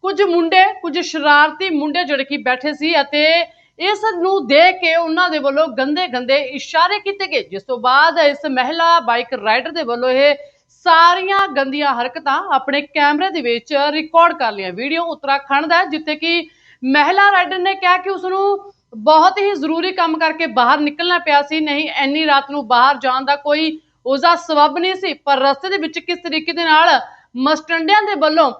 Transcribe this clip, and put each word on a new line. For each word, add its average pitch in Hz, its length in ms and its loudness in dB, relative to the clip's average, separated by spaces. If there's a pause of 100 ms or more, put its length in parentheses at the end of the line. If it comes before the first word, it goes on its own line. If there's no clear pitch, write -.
ਕੁਝ 381 200 -2
ਮੁੰਡੇ, 349 420 4 (180)
ਕੁਝ 320 160 -6
ਸ਼ਰਾਰਤੀ 302 720 2
ਮੁੰਡੇ 302 340 -2
ਜਿਹੜੇ 269 200 -4
ਕਿ 285 120 -8
ਬੈਠੇ 254 360 -4
ਸੀ 311 280 0
ਅਤੇ 294 240 0 (540)
ਇਸ 403 220 -2 (140)
ਨੂੰ 359 320 -2
ਦੇਖ 330 300 4
ਕੇ 339 200 -2
ਉਹਨਾਂ 339 340 0
ਦੇ 311 80 -2
ਵੱਲੋਂ 277 280 0
ਗੰਦੇ 294 420 -4
ਗੰਦੇ 254 280 -2
ਇਸ਼ਾਰੇ 320 640 -2
ਕੀਤੇ 392 280 -6
ਗਏ, 277 160 -4
ਜਿਸ 190 200 -12
ਤੋਂ 247 160 -6
ਬਾਅਦ 277 400 2
ਇਸ 294 320 0
ਮਹਿਲਾ 330 500 2
ਬਾਈਕ 240 260 -2 (180)
ਰਾਈਡਰ 233 260 0
ਦੇ 311 120 -6
ਵੱਲੋਂ 240 280 -2
ਇਹ 277 240 2 (340)
ਸਾਰੀਆਂ 359 800 2
ਗੰਦੀਆਂ 277 460 -2
ਹਰਕਤਾਂ 269 420 -4 (180)
ਆਪਣੇ 277 260 0
ਕੈਮਰੇ 294 500 0
ਦੇ 320 100 -6
ਵਿੱਚ 233 340 -4 (160)
ਰਿਕਾਰਡ 320 420 2
ਕਰ 254 200 -4
ਲਈਆਂ। 190 200 -8
ਵੀਡੀਓ 277 300 -4
ਉੱਤਰਾਖੰਡ 277 640 -2
ਦਾ 330 120 2
ਹੈ, 359 60 2
ਜਿੱਥੇ 311 320 -6
ਕਿ 330 320 -2 (360)
ਮਹਿਲਾ 311 480 4
ਰਾਈਡਰ 370 260 0
ਨੇ 381 160 -2
ਕਿਹਾ 370 220 2
ਕਿ 370 140 -6
ਉਸ 370 140 -6
ਨੂੰ 392 480 -2 (240)
ਬਹੁਤ 311 420 4
ਹੀ 403 160 0
ਜ਼ਰੂਰੀ 330 380 -4
ਕੰਮ 330 260 -2
ਕਰਕੇ 320 280 -2
ਬਾਹਰ 247 320 2
ਨਿਕਲਣਾ 330 400 -2
ਪਿਆ 302 240 2
ਸੀ, 302 180 -4
ਨਹੀਂ 302 300 -2
ਇੰਨੀ 285 360 -2
ਰਾਤ 277 240 2
ਨੂੰ 285 180 -6
ਬਾਹਰ 254 280 4
ਜਾਣ 262 280 -2
ਦਾ 285 120 0
ਕੋਈ 311 420 -2 (280)
ਉਸਦਾ 277 300 2
ਸਬੱਬ 302 420 0
ਨਹੀਂ 370 160 -2
ਸੀ। 370 200 -6
ਪਰ 277 240 0
ਰਸਤੇ 277 300 0
ਦੇ 392 80 -2
ਵਿੱਚ 320 220 -6
ਕਿਸ 349 200 -6
ਤਰੀਕੇ 320 340 -6
ਦੇ 330 120 -2
ਨਾਲ 311 360 4 (360)
ਮਸਟੰਡਿਆਂ 320 680 0
ਦੇ 415 120 -2
ਵੱਲੋਂ 302 460 0